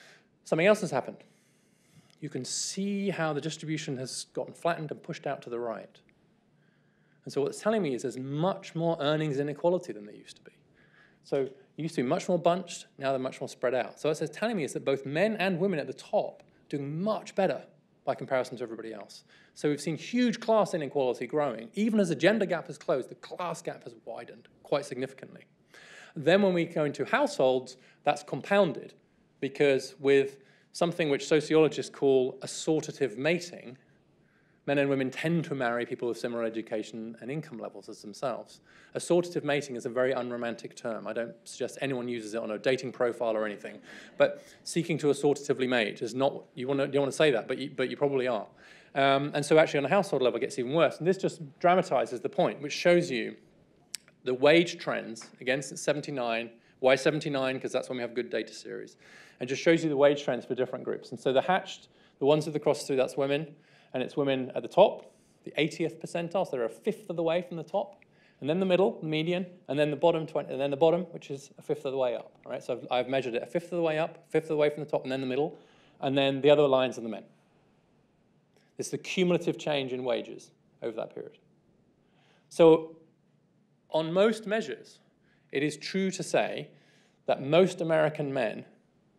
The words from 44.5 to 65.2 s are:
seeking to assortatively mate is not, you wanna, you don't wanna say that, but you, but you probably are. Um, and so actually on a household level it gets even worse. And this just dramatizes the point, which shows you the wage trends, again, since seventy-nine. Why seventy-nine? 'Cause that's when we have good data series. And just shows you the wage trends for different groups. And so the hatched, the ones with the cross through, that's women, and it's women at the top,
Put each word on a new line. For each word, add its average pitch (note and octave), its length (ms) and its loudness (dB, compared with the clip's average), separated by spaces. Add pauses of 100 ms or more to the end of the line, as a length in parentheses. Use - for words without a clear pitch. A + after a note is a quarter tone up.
seeking E3 340 -2
to D3 120 2
assortatively C3+ 580 0
mate A2 340 0
is A#2 120 -6
not, C3+ 280 0 (120)
you B2 120 -8
wanna, C#3 200 0
you C#3+ 60 -6
don't C#3+ 100 4
wanna C3+ 100 0
say D#3 180 4
that, A2 160 0
but B2+ 120 -4
you, C3+ 180 -8
but C3 140 0
you B2 60 -6
probably C#3 300 2
are. A2 200 0 (500)
Um, C#3 380 4
and D3 100 0
so D#3 140 8
actually D#3 200 6
on C#3 60 2
a C3+ 40 -2
household D#3+ 340 2
level A#2 160 4
it - 20 -4
gets - 180 -4
even B2 140 -2
worse. D3+ 260 4
And D#3 80 -6
this F#3 100 4
just F3 260 -4 (180)
dramatizes D3+ 600 2
the C3+ 80 -4
point, C#3 320 0
which C#3+ 120 -8
shows F3 380 4
you A2 260 -4 (880)
the B2+ 100 0
wage D#3 440 6
trends, A2+ 520 -6 (100)
again, C3 220 0
since - 180 -12
seventy-nine. B2 680 -2 (300)
Why C3 160 8
seventy-nine? C3+ 640 0
'Cause B2 100 -6
that's B2+ 180 -2
when B2+ 100 -6
we A#2+ 40 -4
have A#2 120 -6
good A2+ 160 -6
data A2+ 220 -6
series. G#2+ 440 -14 (420)
And B2+ 100 -6
just C3+ 140 -4
shows E3 220 4
you D#3+ 60 0
the C#3+ 60 0
wage C#3+ 280 4
trends A#2+ 200 -2
for B2+ 120 -6
different B2 280 -4
groups. G#2+ 280 -6
And A#2+ 80 -10
so C#3 120 2
the C3 100 4
hatched, - 440 -2 (320)
the - 60 -2
ones D3+ 220 4
with D#3 80 -4
the D3 40 -4
cross D3 280 0
through, C#3 100 -2
that's C3 200 0
women, C#3+ 380 -2 (400)
and C3 80 -2
it's B2 140 -8
women C3+ 380 0
at B2+ 80 -4
the A#2 60 -8
top, - 440 4 (320)